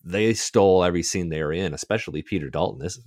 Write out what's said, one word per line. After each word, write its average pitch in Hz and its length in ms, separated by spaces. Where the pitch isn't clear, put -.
they 107 300
stole 98 500
every 87 200
scene 87 260
they 78 140
were 76 100
in, 85 220
especially 78 480
Peter 76 260
Dalton. 80 300
This, 87 280